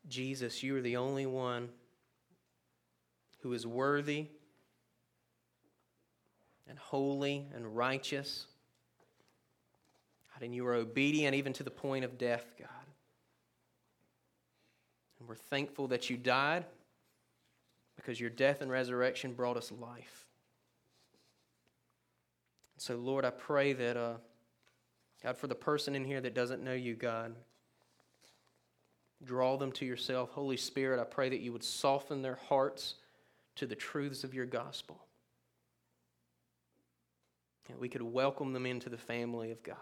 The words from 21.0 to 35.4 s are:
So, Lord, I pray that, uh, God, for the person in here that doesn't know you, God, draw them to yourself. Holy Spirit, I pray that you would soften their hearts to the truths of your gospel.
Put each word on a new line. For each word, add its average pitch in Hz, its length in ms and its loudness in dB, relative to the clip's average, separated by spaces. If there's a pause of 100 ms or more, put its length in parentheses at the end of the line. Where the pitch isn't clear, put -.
So, - 180 -6
Lord, 131 300 2
I 123 40 4
pray 139 440 4
that, 123 240 2
uh, 117 160 0 (1080)
God, 123 140 -2
for 143 120 -6
the 123 60 0
person 147 400 0
in 135 100 -2
here 135 160 -2
that 123 140 -4
doesn't 123 280 0
know 131 100 -4
you, 123 220 -2
God, 113 400 -2 (1900)
draw 127 320 4
them 135 160 0
to 135 120 -4
yourself. 127 460 -2
Holy 139 260 -2
Spirit, 131 440 2
I 117 40 2
pray 131 240 0
that 131 120 0
you 120 120 -4
would 117 120 -6
soften 139 580 2
their 131 160 -2 (100)
hearts - 460 2 (600)
to 139 100 -4
the 113 80 -4
truths 143 480 -4
of 131 100 -8
your 127 140 -2
gospel. 131 540 -6 (2750)